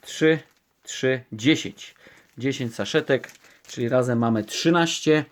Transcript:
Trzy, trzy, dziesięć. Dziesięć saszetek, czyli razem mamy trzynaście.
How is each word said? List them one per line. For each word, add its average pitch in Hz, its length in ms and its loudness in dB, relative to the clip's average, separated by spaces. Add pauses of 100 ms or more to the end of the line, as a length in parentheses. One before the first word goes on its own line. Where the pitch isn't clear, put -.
Trzy, 160 380 2 (440)
trzy, 131 480 -2
dziesięć. 135 640 -2 (420)
Dziesięć 123 380 -4
saszetek, 135 560 -2 (360)
czyli 120 220 -4
razem 123 300 2
mamy 113 240 2
trzynaście. 165 880 2